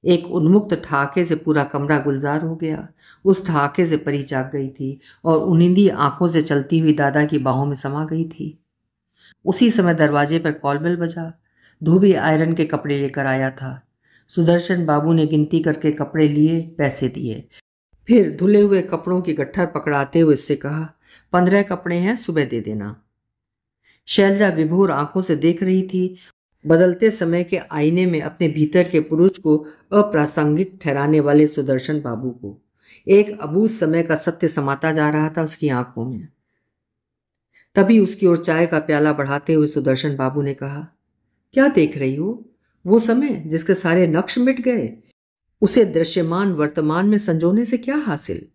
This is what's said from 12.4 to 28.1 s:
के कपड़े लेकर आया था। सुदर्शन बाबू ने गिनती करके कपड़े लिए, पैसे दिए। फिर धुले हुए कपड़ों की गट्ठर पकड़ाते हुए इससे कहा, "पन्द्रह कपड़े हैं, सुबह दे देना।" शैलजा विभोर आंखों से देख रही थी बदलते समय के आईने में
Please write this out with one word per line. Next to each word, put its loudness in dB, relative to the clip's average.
के 0
कपड़े -4
लेकर -4
आया -2
था। -14
सुदर्शन 2
बाबू 2
ने 2
गिनती 0
करके -2
कपड़े 0
लिए, 2
पैसे -4
दिए। -10
फिर 4
धुले 4
हुए 4
कपड़ों -4
की -4
गट्ठर -2
पकड़ाते -2
हुए 6
इससे -4
कहा, -8
"पन्द्रह 2
कपड़े -6
हैं, -2
सुबह -2
दे -6
देना।" -10
शैलजा 2
विभोर 0
आंखों -4
से -2
देख 0
रही 0
थी -4
बदलते 4
समय -2
के -4
आईने 0
में -2